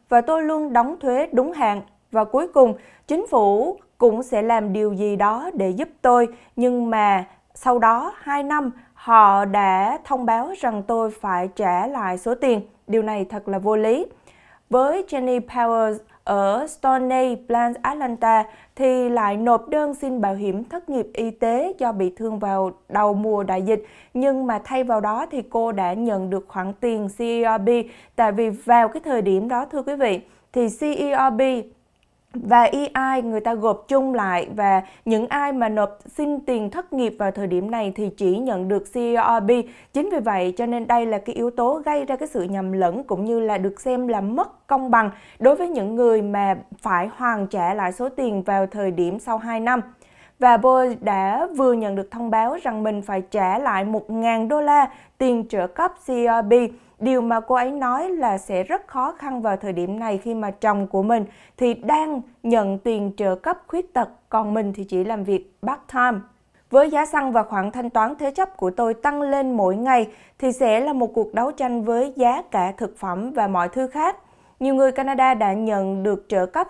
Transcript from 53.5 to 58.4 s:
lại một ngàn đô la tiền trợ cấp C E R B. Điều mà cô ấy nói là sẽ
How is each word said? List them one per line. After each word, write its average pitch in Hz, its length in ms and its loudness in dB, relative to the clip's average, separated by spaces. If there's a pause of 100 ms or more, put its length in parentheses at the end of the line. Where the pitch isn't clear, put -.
lại 214 260 0
một 214 260 -4
ngàn 226 380 0
đô 294 120 0
la 294 300 4 (280)
tiền 240 300 0
trợ 190 180 -2
cấp 349 260 -4 (140)
C 269 40 -4
E 233 320 2
R 208 40 -4
B. 208 60 4 (460)
Điều 254 220 2
mà 233 200 0
cô 226 140 -2
ấy 247 160 2
nói 285 400 -4
là 247 280 0
sẽ 190 240 -4